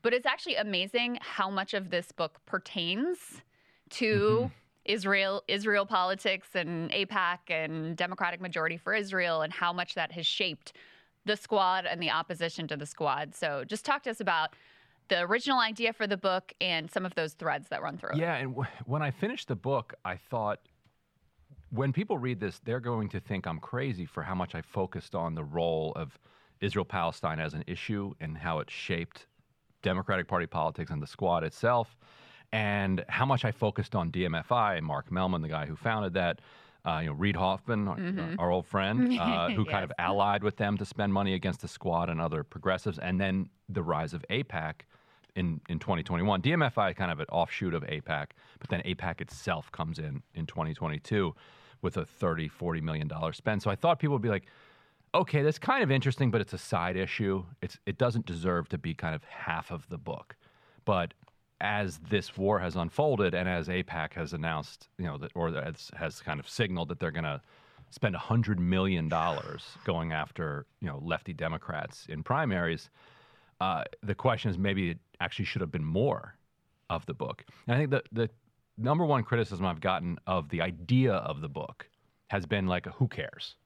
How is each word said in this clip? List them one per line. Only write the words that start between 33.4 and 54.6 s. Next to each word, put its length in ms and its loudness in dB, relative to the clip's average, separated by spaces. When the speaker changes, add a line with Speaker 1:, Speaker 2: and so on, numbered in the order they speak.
Speaker 2:
I 60 4
focused 460 -2
on 140 0
D 140 0
M 120 0
F 160 -2
I, 260 4
Mark 320 -2
Mellman, 320 2
the 60 -4
guy 180 -2
who 80 -6
founded 400 0
that, 260 2
uh, 180 0
you 60 0
know, 40 -2
Reid 220 2
Hoffman, 540 0
our, 80 -2
Speaker 1:
Mm-hmm. 420 -4
Speaker 2:
our 140 4
old 140 2
friend, 520 2
Speaker 1:
<laughs> 20 -2
Speaker 2:
uh, 300 2
who 140 2
kind 180 0
Speaker 1:
Yes. 80 -6
Speaker 2:
of 80 -10
allied 460 2
with 120 0
them 220 2
to 60 -2
spend 280 0
money 220 2
against 260 0
the 60 -10
Squad 420 0
and 120 -2
other 240 0
progressives, 560 -2
and 200 0
then 300 0
the 140 -2
rise 320 0
of 160 -6
apac 520 -4
in, 340 0
in 120 -2
twenty 240 0
twenty-one. 360 2
D 120 2
M 100 4
F 160 2
I 140 2
kind 180 -2
of 80 -2
an 140 -4
offshoot 420 0
of 80 -2
apac, 460 -4
but 100 -14
then 120 0
apac 380 -4
itself 520 -4
comes 260 -4
in 240 -6
in 140 -6
twenty 260 -4
twenty-two 640 0
with 140 -2
a 100 -2
thirty, 400 0
forty 340 -4
million 280 -2
dollar 240 -2
spend. 280 0
So 120 0
I 20 0
thought 240 4
people 160 2
would 80 2
be 60 2
like, 180 0